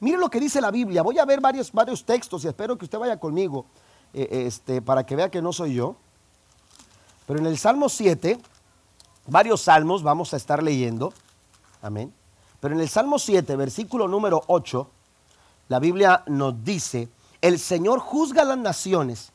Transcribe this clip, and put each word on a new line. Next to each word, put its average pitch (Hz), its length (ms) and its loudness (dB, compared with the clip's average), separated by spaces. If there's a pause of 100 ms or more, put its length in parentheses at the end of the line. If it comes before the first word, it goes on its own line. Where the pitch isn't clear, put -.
Mire 311 180 0
lo 349 100 2
que 233 100 -4
dice 285 220 0
la 214 100 2
Biblia. 196 320 0
Voy 247 160 0
a 294 60 4
ver 277 160 2
varios, 269 320 0
varios 226 320 0
textos 208 400 -2
y 170 40 -4
espero 220 280 -6
que - 80 -12
usted 214 140 -8
vaya 226 200 -4
conmigo, 156 460 -4 (480)
eh, 127 340 -4
este, 127 360 -4
para 131 240 0
que 135 100 -6
vea 180 140 0
que 180 100 -6
no 170 100 -2
soy 160 220 -4
yo. 127 240 -4 (1300)
Pero 147 140 -4
en 160 60 -2
el 160 100 0
Salmo 262 320 2
siete, 190 500 0 (880)
varios 202 360 4
salmos 165 400 4
vamos 151 320 0
a - 20 -2
estar 147 260 -2
leyendo. 131 520 -2 (680)
Amén. 107 320 -8 (480)
Pero 143 140 -4
en 160 80 0
el 156 80 -2
Salmo 277 280 0
siete, 170 380 0
versículo 190 520 -4
número 190 380 0
ocho, 139 440 0 (760)
la 127 100 0
Biblia 180 480 4
nos 135 360 -2
dice, 127 460 -4 (320)
"El 175 180 4
Señor 214 420 0
juzga 294 440 2
las 269 140 0
naciones. 175 760 -2